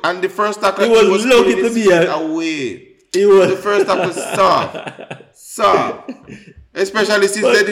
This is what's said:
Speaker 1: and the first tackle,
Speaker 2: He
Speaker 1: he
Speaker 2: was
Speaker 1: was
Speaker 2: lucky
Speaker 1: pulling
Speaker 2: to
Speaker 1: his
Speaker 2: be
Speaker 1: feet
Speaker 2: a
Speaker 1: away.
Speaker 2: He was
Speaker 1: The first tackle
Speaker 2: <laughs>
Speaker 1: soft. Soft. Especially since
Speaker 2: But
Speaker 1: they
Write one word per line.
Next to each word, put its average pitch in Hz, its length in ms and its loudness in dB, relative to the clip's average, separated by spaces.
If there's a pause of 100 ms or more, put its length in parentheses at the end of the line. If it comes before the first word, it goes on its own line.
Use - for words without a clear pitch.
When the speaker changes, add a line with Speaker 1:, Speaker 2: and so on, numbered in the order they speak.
Speaker 1:
and 180 200 -4
the 190 80 -2
first 208 300 -4
tackle, 196 240 -2
Speaker 2:
He 233 60 0
Speaker 1:
he 226 60 4
Speaker 2:
was 208 120 4
Speaker 1:
was 208 180 0
Speaker 2:
lucky 233 260 4
Speaker 1:
pulling - 60 -2
Speaker 2:
to 190 60 0
Speaker 1:
his 226 100 -2
Speaker 2:
be 226 80 -2
Speaker 1:
feet 190 100 4
Speaker 2:
a 170 220 2
Speaker 1:
away. 156 840 -8 (160)
Speaker 2:
He 196 140 2
was 190 240 6
Speaker 1:
The 185 60 -4
first 202 300 -2
tackle 180 260 -2
Speaker 2:
<laughs> - 240 -8 (960)
Speaker 1:
soft. - 40 -20
Soft. 185 760 -2 (640)
Especially 196 540 0
since 214 140 -6
Speaker 2:
But 247 100 2
Speaker 1:
they 208 200 4